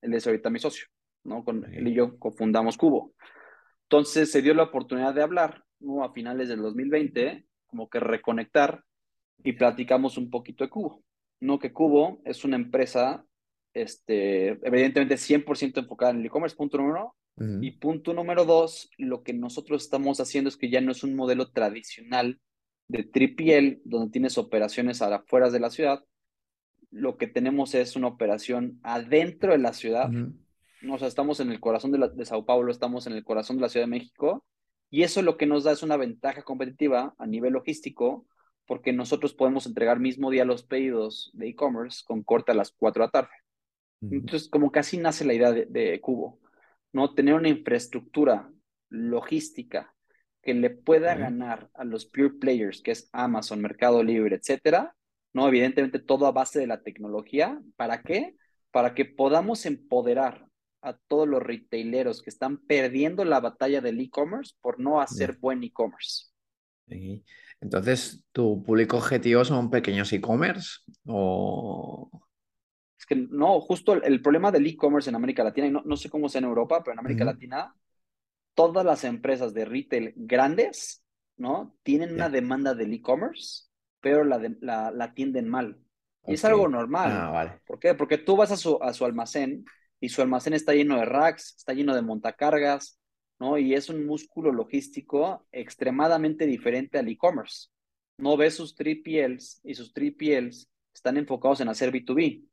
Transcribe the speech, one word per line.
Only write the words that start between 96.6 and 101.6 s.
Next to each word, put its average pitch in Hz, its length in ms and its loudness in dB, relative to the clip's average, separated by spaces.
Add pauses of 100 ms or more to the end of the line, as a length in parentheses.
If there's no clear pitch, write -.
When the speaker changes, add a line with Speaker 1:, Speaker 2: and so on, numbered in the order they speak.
Speaker 1:
al 120 100 -2
e-commerce. 123 600 -2 (500)
No 143 180 2
ves 156 200 4
sus 160 180 -12
tres 156 280 -4
P 156 260 0
Ls - 360 -10
y 139 100 -10
sus 117 200 -18
tres 143 200 -4
P 147 260 0
Ls 120 280 -10 (260)
están 127 220 -2
enfocados 135 440 0